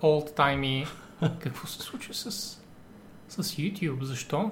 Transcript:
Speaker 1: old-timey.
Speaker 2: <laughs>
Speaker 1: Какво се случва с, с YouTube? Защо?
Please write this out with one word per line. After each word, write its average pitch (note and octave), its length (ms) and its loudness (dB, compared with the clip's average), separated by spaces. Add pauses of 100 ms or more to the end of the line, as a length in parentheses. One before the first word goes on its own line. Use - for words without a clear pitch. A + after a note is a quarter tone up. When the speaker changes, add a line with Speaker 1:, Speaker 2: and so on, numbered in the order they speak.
Speaker 1:
old-timey. C#3+ 840 4 (340)
Speaker 2:
<laughs> - 180 4
Speaker 1:
Какво - 280 -6
се - 140 -8
случва - 320 -8
с, - 180 -6 (960)
с - 140 -4
YouTube? D3 600 0
Защо? D3 480 0